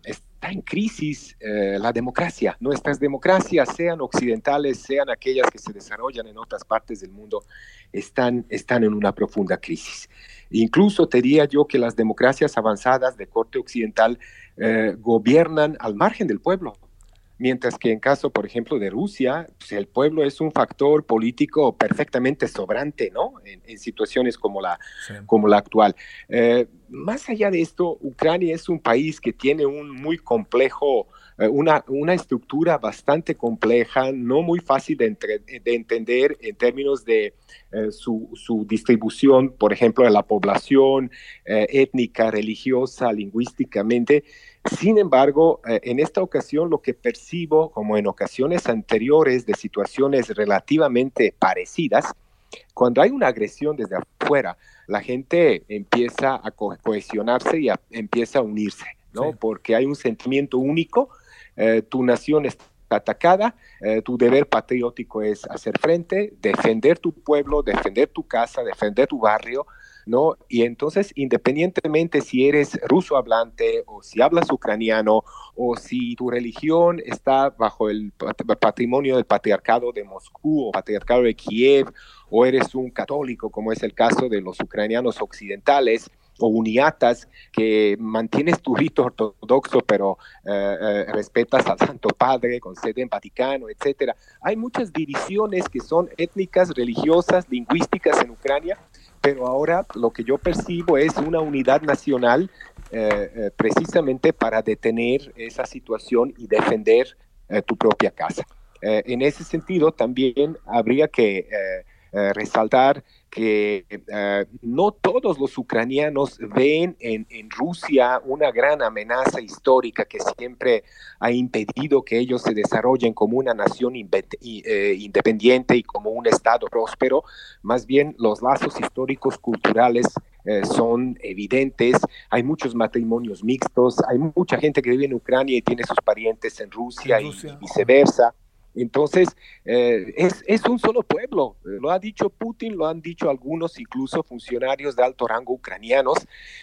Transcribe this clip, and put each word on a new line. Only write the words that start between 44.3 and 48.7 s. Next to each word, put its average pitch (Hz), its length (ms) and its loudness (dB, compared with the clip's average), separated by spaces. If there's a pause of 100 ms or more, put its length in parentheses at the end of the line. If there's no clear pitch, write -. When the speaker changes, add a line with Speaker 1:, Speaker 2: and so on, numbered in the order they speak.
Speaker 1:
Sin 208 200 4
embargo, 147 680 4
eh, 113 160 0
en 120 160 -2
esta 160 220 -2
ocasión 160 480 -2
lo 151 100 0
que 123 120 -2
percibo, 156 800 -2
como 107 260 -2
en 104 120 0
ocasiones 131 600 -2
anteriores 123 800 2